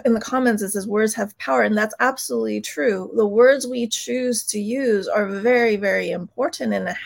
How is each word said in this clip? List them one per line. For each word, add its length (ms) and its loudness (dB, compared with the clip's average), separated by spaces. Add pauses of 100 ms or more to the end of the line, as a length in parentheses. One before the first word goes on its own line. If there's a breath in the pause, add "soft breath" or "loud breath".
in 100 4
the 60 2
comments, 420 0
it 100 -4
says, 140 -4
"Words 280 0
have 240 -6
power," 260 2
and 140 2
that's 240 -2
absolutely 580 -2
true. 560 -2
The 100 4
words 400 4
we 220 -4
choose 600 -4
to 120 -4
use 480 0
are 200 0
very, 500 2
very 340 0
important, 600 -4
and 160 -2
it 160 -6